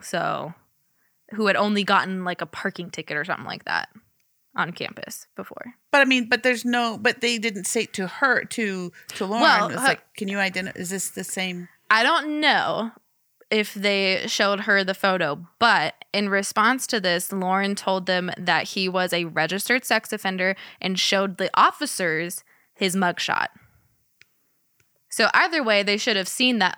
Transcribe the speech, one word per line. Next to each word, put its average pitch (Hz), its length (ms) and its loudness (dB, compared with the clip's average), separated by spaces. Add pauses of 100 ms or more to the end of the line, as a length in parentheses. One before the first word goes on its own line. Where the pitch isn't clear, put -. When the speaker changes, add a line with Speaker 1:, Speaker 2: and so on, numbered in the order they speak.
Speaker 1:
so, 165 500 -4 (760)
who 214 160 -2
had 196 100 4
only 208 260 2
gotten, 185 420 0
like, 180 180 -6
a 165 40 -4
parking 175 440 -8
ticket 156 260 -8
or 147 80 -2
something - 220 -6
like - 180 -10
that - 240 -4 (680)
on 180 160 -2
campus - 640 -12
before. - 400 -14 (160)
Speaker 2:
But 285 120 6
I - 20 6
mean, 254 240 2
but 240 140 0
there's 240 220 2
no, 240 340 0
but 233 240 0
they 233 160 0
didn't 202 280 -4
say 226 200 0
to 190 200 -6
her, 247 380 0
to, 190 480 -4 (240)
to 208 80 -4
Lauren, 214 180 0
Speaker 1:
Well, 233 280 4
Speaker 2:
it's - 100 -4
Speaker 1:
her 269 80 2
Speaker 2:
like, - 260 -4
"Can 196 140 -8
you 196 80 -4
identi-, 190 400 -4
is 180 140 -8
this 190 180 -6
the 190 160 -10
same?" 180 440 -6 (220)
Speaker 1:
I 220 120 6
don't 302 360 2
know 226 540 2 (580)
if 214 220 0
they 196 540 0
showed 202 340 2
her 202 240 4
the 190 100 0
photo, 175 520 0 (120)
but 190 360 4 (180)
in 202 160 0
response 214 600 2
to 226 120 -2
this, 180 320 0
Lauren 190 420 0
told 190 300 -2
them 180 320 0
that 175 320 0
he 185 220 -2
was 180 240 0
a 175 100 0
registered 180 600 0
sex 220 260 0
offender 190 420 -2 (280)
and 185 180 -2
showed 196 380 0
the 185 160 -2
officers 180 880 0 (300)
his 185 200 0
mugshot. - 540 0 (1600)
So - 240 4
either 330 280 4
way, 208 200 4
they 202 160 2
should 214 180 0
have 185 120 -2
seen 254 300 2
that, 185 180 2